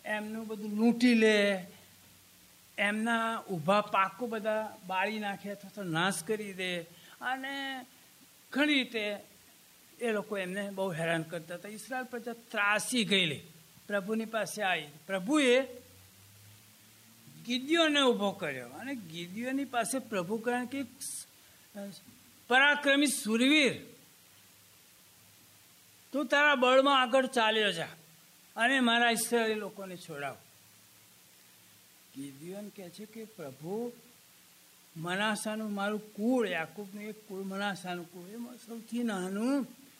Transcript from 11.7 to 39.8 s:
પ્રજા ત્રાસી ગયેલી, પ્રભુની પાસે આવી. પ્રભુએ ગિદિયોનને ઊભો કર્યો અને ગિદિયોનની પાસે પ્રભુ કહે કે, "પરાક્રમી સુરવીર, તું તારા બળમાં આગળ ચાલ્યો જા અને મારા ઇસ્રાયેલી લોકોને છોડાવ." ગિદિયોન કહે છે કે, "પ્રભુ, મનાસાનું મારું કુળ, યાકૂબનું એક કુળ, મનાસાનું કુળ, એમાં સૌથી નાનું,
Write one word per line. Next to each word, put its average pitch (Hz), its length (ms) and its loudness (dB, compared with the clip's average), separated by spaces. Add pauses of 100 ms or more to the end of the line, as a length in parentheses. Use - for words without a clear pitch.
પ્રજા 240 280 -10
ત્રાસી 214 720 0
ગયેલી, 175 380 2 (460)
પ્રભુની 208 380 -2
પાસે 208 360 -4
આવી. 175 220 0 (240)
પ્રભુએ 254 600 4 (1800)
ગિદિયોનને 285 560 2
ઊભો 202 300 2
કર્યો 135 360 -6
અને 226 280 -10
ગિદિયોનની 208 720 -6
પાસે 240 340 -2
પ્રભુ 196 380 -4
કહે 240 280 -2
કે, 269 200 -6 (1600)
"પરાક્રમી 285 600 6
સુરવીર, 240 800 4 (2250)
તું 285 140 -2
તારા 294 300 6
બળમાં 262 460 6
આગળ 254 240 4
ચાલ્યો 220 460 2
જા 165 160 -6 (680)
અને 254 240 2
મારા 233 300 4
ઇસ્રાયેલી 226 440 2
લોકોને 190 440 -8
છોડાવ." 143 380 -8 (1800)
ગિદિયોન 156 540 -12
કહે 185 200 -16
છે 208 160 -16
કે, 220 200 -14
"પ્રભુ, 180 640 -8 (1080)
મનાસાનું 208 760 -2
મારું 208 400 -4
કુળ, 226 340 2
યાકૂબનું 185 560 -6
એક 214 240 -14
કુળ, 190 160 -8
મનાસાનું 190 680 -6
કુળ, 180 180 -16
એમાં 233 280 -12
સૌથી 226 460 -8
નાનું, 214 640 0 (320)